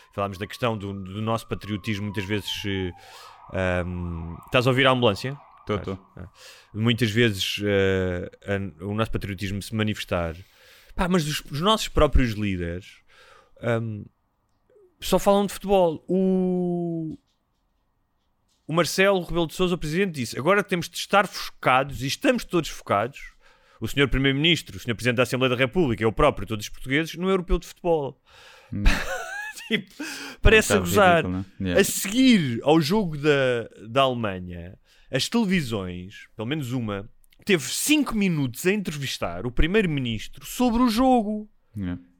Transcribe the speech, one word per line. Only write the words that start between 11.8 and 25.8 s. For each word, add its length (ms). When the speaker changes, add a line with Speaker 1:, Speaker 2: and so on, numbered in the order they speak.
Speaker 1:
próprios 460
líderes, 640
ahm, 420
só 180
falam 300
de 60
futebol. 540
O... 1080
o 60
Marcelo 500
Rebelo 240
de 80
Sousa, 200
o 20
presidente, 380
disse: 220
Agora 260
temos 260
de 80
estar 300
focados, 760
e 40
estamos 360
todos 260
focados, 640
o 40
senhor 200
Primeiro-Ministro, 680
o 20
senhor 160
Presidente 220
da 60
Assembleia 260
da 60
República, 480